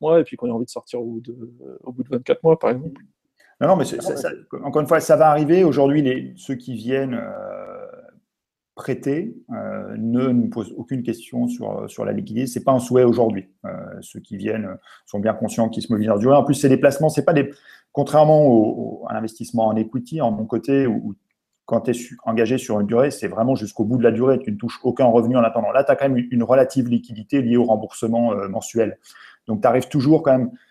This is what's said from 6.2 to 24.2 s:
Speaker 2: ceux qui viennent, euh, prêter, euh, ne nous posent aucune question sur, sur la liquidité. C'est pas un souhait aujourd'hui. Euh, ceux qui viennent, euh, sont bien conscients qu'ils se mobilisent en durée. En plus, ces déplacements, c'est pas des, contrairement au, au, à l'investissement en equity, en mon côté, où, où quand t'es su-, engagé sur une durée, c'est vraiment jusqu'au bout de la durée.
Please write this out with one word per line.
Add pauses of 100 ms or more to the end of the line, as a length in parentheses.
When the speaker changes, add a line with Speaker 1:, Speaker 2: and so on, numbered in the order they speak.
Speaker 2:
ceux
qui
viennent,
euh, (880)
prêter, (140)
euh,
ne
nous
posent
aucune
question
sur,
sur
la
liquidité.
C'est
pas
un
souhait
aujourd'hui. (160)
Euh, (320)
ceux
qui
viennent,
euh, (300)
sont
bien
conscients
qu'ils
se
mobilisent
en
durée.
En
plus,
ces
déplacements,
c'est
pas
des, (400)
contrairement
au,
au,
à
l'investissement
en
equity,
en
mon
côté,
où,
où (500)
quand
t'es
su-,
engagé
sur
une
durée,
c'est
vraiment
jusqu'au
bout
de
la
durée.